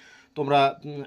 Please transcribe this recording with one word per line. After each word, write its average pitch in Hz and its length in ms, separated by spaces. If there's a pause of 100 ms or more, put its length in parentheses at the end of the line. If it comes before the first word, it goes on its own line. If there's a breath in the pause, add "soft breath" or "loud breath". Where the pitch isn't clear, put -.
(340 loud breath)
তোমরা, 139 500
উম, 143 220